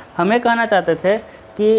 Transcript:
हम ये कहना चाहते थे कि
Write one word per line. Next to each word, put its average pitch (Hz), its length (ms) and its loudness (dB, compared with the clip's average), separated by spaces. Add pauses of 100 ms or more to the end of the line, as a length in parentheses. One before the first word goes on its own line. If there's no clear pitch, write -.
(160)
हम 185 160 0
ये 240 60 2
कहना 233 280 0
चाहते 180 280 0
थे 185 220 0 (400)
कि 208 80 -2 (140)